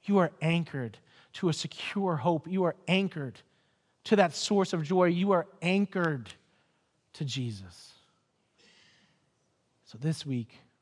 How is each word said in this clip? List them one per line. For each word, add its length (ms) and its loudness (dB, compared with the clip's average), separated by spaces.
You 140 4
are 220 4
anchored 580 -2
to 160 0
a 20 0
secure 640 -4
hope. 320 0
You 160 0
are 120 0
anchored 520 -2
to 120 4
that 180 4
source 380 0
of 100 -2
joy. 240 4
You 260 2
are 140 2
anchored 720 0
to 120 -8
Jesus. 680 -8
So 140 -20
this 260 -4
week 360 -6